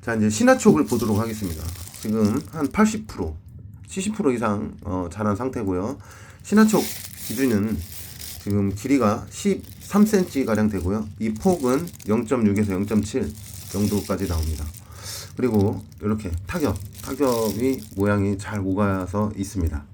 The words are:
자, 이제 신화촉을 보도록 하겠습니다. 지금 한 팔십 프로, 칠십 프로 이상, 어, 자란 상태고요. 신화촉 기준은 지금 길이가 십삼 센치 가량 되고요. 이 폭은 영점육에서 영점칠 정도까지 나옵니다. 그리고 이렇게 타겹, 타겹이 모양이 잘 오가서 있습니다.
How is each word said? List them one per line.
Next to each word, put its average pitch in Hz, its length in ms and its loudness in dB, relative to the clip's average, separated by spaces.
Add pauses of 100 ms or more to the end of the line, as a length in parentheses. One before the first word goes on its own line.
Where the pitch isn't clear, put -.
자, 117 140 -2
이제 107 160 4
신화촉을 220 540 6
보도록 110 340 2
하겠습니다. 104 440 -4 (380)
지금 110 480 2
한 151 220 -2
팔십 214 340 2
프로, 80 320 -8 (480)
칠십 202 300 -6
프로 139 160 2
이상, 110 500 0
어, 90 300 -4
자란 104 240 0
상태고요. 117 640 -2 (420)
신화촉 214 400 6 (460)
기준은 110 500 0 (640)
지금 101 320 0
길이가 120 560 2
십삼 - 760 0
센치 180 360 2
가량 107 260 2
되고요. 98 380 -2 (120)
이 110 160 -2
폭은 147 500 2 (220)
영점육에서 107 680 2
영점칠 104 580 0 (400)
정도까지 95 560 0
나옵니다. 78 380 -2 (680)
그리고 110 480 2 (180)
이렇게 104 300 -2 (160)
타겹, - 280 0 (280)
타겹이 123 760 0 (160)
모양이 101 440 2
잘 104 200 -6
오가서 95 760 0
있습니다. 85 580 -2